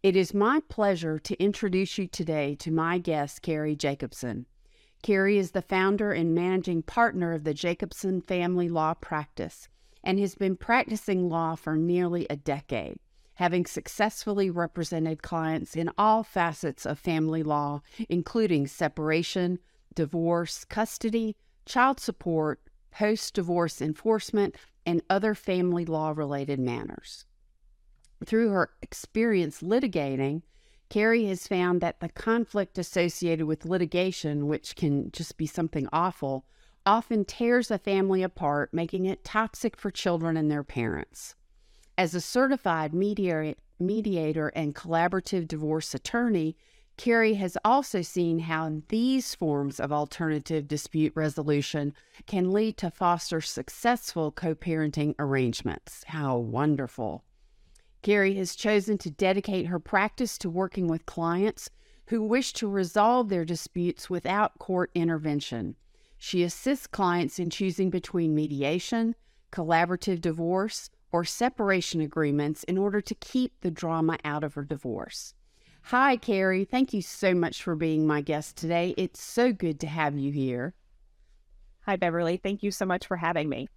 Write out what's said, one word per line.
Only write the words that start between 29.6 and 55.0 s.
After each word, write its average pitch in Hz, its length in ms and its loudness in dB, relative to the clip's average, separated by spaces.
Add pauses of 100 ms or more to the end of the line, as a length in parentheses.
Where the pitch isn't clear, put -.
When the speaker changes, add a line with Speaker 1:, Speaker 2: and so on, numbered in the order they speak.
Speaker 1:
litigating, 160 840 0 (460)
Carrie 220 360 4
has 190 220 -4
found 180 340 2
that 170 180 -4
the 170 100 -6
conflict 214 680 0
associated 170 680 0
with 156 200 -2
litigation, 170 840 0
which - 280 -4
can 143 360 0
just - 260 -10
be 156 100 -4
something 160 440 -4
awful, 147 540 -2 (400)
often 214 400 2
tears 240 460 2
a 202 60 0
family 190 440 2
apart, 147 520 -2
making 185 320 -2
it 190 180 -2
toxic - 540 -2
for 202 120 -4
children 165 480 0
and 151 140 2
their 147 120 0
parents. - 720 -6 (640)
As 170 160 2
a 175 80 -2
certified 185 720 2
media-, 180 600 0 (240)
mediator 175 680 0
and 147 260 -2
collaborative 175 720 0
divorce 156 480 -2
attorney, 196 600 0 (400)
Carrie 226 380 4
has 196 320 -2
also 254 360 2
seen 165 380 0
how 160 500 -4
these 247 440 0
forms 143 460 -2
of 139 120 -4
alternative 147 760 -2
dispute 151 480 0
resolution 147 800 0 (340)
can 185 240 0
lead 214 260 2
to 175 140 -4
foster 175 500 0
successful - 880 -2
co-parenting 156 840 -2